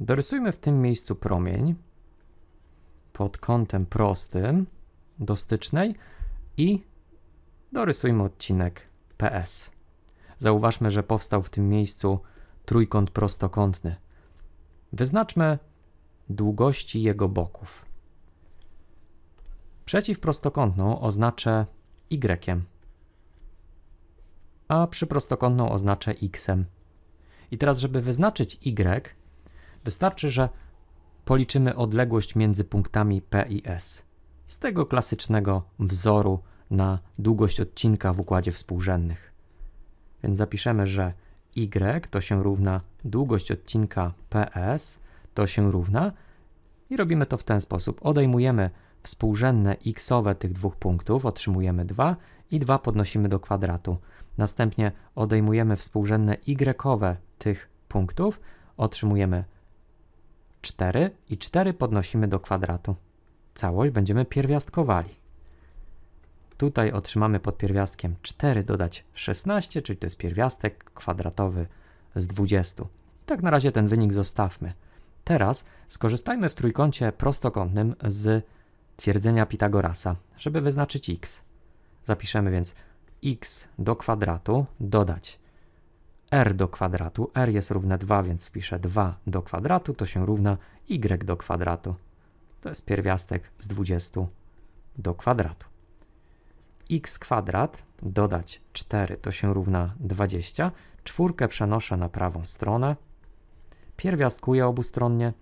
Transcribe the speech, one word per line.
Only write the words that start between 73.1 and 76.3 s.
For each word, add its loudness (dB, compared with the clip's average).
I -18
tak -2
na 2
razie 4
ten 4
wynik 4
zostawmy. -2
Teraz 2
skorzystajmy 0